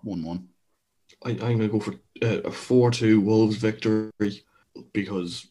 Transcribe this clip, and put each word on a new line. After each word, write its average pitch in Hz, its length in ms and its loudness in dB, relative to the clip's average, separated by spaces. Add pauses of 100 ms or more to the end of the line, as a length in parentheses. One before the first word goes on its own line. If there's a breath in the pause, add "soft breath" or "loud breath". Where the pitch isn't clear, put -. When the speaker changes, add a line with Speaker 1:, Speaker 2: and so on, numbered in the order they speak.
Speaker 1:
one 92 200 -8
one. 87 240 -10 (800)
Speaker 2:
I, 123 60 -4
I'm 110 260 -2
gonna 110 120 0
go 107 100 0
for, 98 140 -8 (300)
uh, 110 220 0
a - 60 -6
four 123 400 2
two 110 300 4
Wolves 107 360 4
victory, 110 540 -2 (840)
because 92 580 -6